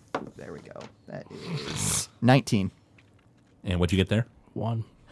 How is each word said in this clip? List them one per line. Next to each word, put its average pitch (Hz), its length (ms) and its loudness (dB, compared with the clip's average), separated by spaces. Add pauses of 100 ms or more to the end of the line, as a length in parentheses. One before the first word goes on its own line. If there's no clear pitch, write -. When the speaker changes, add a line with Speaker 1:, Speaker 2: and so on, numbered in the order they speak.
(360)
Speaker 1:
There - 160 -14
we - 80 -14
go. - 180 -18 (300)
That - 240 -12
is - 760 -4 (120)
nineteen. 117 500 4 (960)
Speaker 2:
And 90 160 0
what'd 87 120 2
you 95 40 4
get 92 120 4
there? 107 180 2 (260)
Speaker 3:
One. 113 320 -4 (280)